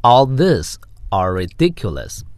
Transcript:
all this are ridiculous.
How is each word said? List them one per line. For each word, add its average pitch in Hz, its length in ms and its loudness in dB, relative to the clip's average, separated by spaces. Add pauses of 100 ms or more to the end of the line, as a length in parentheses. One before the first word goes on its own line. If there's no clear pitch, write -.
all 127 240 6
this 131 500 0 (340)
are 92 220 -2
ridiculous. 92 880 -4 (140)